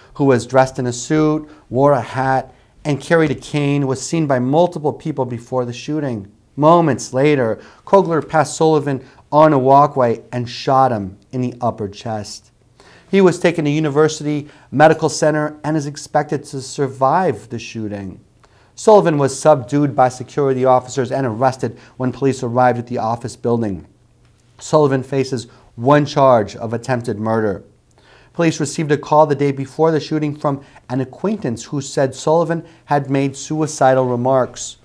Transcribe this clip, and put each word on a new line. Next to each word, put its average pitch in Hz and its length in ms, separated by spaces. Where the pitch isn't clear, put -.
who 147 100
was 123 220
dressed 131 320
in 127 80
a 123 60
suit, 156 560
wore 135 220
a 131 80
hat, 131 540
and 147 160
carried 160 300
a 127 40
cane, 143 520
was 127 140
seen 160 260
by 135 120
multiple 151 540
people 147 320
before 120 400
the 120 80
shooting. 123 600
Moments 156 560
later, 131 480
Kogler 165 420
passed 151 300
Sullivan 143 480
on 151 220
a 139 60
walkway 131 640
and 123 160
shot 131 420
him 98 280
in 127 80
the 123 200
upper 110 280
chest. 107 640
He 196 100
was 175 180
taken 170 260
to 147 60
University 151 800
Medical 156 380
Center 151 560
and 156 120
is 143 100
expected 147 580
to 135 180
survive 135 840
the 117 100
shooting. 101 640
Sullivan 170 440
was 135 200
subdued 143 580
by 127 120
security 127 560
officers 127 460
and 135 160
arrested 117 500
when 127 160
police 135 300
arrived 123 360
at 120 80
the 120 120
office 113 380
building. 113 500
Sullivan 139 440
faces 131 460
one 139 300
charge 123 500
of 113 160
attempted 117 460
murder. 110 460
Police 165 280
received 147 320
a 143 40
call 151 300
the 147 80
day 143 160
before 139 400
the 156 80
shooting 151 380
from 139 280
an 127 120
acquaintance 135 640
who 143 160
said 135 340
Sullivan 165 500
had 139 260
made 139 260
suicidal 143 720
remarks. 123 800